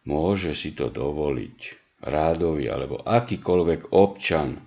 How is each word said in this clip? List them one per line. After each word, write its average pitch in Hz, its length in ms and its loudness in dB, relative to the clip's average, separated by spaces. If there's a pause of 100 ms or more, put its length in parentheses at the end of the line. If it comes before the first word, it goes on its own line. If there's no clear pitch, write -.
Môže 80 480 0
si - 160 -6
to 69 160 -4
dovoliť 71 720 -4 (420)
Rádovi 78 680 0
alebo 69 320 -6
akýkoľvek 90 920 0
občan 85 720 2